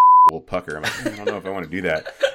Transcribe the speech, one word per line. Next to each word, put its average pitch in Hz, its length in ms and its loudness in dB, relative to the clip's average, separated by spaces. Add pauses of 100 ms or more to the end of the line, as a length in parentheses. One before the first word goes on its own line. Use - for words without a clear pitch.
(100)
<laughs> 988 200 6
will 80 100 -6
pucker. - 360 -8
I'm 76 60 -10
like, - 240 -8
"I 104 100 -6
don't 104 100 -12
know 110 100 -6
if 90 80 -12
I 95 60 -8
wanna 95 160 -8
do 90 160 -8
that." 80 320 -4 (200)